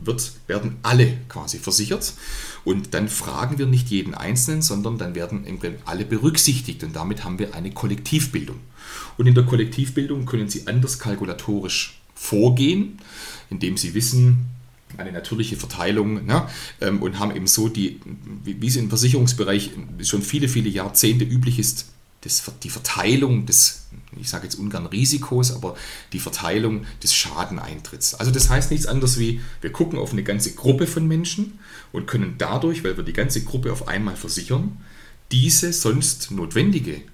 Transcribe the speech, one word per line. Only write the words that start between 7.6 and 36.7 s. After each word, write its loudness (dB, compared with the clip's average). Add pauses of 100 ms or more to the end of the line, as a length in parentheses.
Kollektivbildung. -2 (580)
Und 6
in 10
der 8
Kollektivbildung 0
können -2
Sie -6
anders 2
kalkulatorisch -4 (120)
vorgehen, 4 (500)
indem -2
Sie -4
wissen, 4 (520)
eine -10
natürliche -4
Verteilung, -2
ne, 2 (340)
ähm, 0
und -4
haben -2
eben -2
so 2
die, -2 (440)
wie, -8
wie 0
es 2
im 0
Versicherungsbereich 2 (300)
schon 0
viele, 0
viele 2
Jahrzehnte 4
üblich 2
ist, -2 (340)
das, -2 (180)
die -10
Verteilung 2
des, 4 (300)
ich -8
sage -6
jetzt -8
ungern -4
Risikos, 2
aber -6 (360)
die -6
Verteilung -2 (160)
des 2
Schadeneintritts. -4
Also 2
das 6
heißt 4
nichts 2
anderes 2
wie, 0 (200)
wir -6
gucken 0
auf -4
eine -2
ganze -2
Gruppe 2
von 0
Menschen -2 (340)
und -6
können -2
dadurch, 0
weil 0
wir -4
die -4
ganze 0
Gruppe -2
auf -6
einmal -2
versichern, -4 (540)
diese 4
sonst 0
notwendige 0 (120)